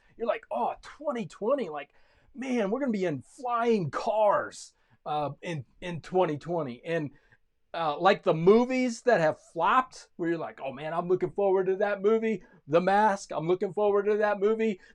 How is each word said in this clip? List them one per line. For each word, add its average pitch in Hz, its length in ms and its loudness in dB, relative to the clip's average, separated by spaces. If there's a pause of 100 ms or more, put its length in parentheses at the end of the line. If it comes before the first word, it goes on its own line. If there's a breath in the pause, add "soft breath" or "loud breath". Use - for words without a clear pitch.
(160)
you're 233 120 -4
like, 226 240 -4
"Oh, 233 300 -2
twenty 247 440 -6
twenty, 226 420 -2
like, 147 200 -10 (480)
man, 240 340 -2
we're 254 100 -2
gonna 269 120 -2
be 190 140 -2
in 143 160 -4
flying 233 680 -2
cars, - 840 0 (320)
uh, 151 260 -4 (120)
in, 160 220 -6 (160)
in 170 200 -8
twenty 175 360 0
twenty." 143 480 -8
And, 165 260 -4 (640 soft breath)
uh, 156 240 -2
like 185 240 4
the 170 120 2
movies 240 680 4
that 220 180 4
have 156 200 2 (120)
flopped, 226 640 0
where 170 120 -2
you're 170 100 -2
like, 117 260 -10
"Oh 135 80 -6
man, 151 200 -8
I'm 175 160 -4
looking 180 220 0
forward 196 360 2
to 190 100 0
that 202 260 -2
movie, 220 400 2 (260 soft breath)
The 156 120 4
Mask. 196 520 2
I'm 156 160 -4
looking 185 240 0
forward 202 340 2
to 208 120 2
that 208 200 0
movie, 220 400 0 (160 soft breath)